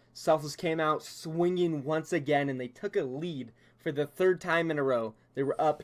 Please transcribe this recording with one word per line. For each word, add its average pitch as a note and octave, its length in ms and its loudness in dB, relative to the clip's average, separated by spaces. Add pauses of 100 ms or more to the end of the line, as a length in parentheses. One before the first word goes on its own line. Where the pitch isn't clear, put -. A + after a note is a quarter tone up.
(140)
Selfless D3+ 420 0
came E3 240 -2
out D#3 240 2
swinging E3+ 800 0
once D#3 300 -2
again, C#3+ 360 2
and C3 100 -4
they B2+ 80 -6
took - 280 -8
a D#3+ 80 2
lead C3+ 480 -6 (260)
for E3 140 -4
the C#3+ 160 -2
third F#3 340 2
time E3 300 0
in D3+ 80 0
a C#3+ 40 2
row. A#2 300 0 (220)
They C#3 80 -2
were C3+ 180 -2
up D3+ 220 2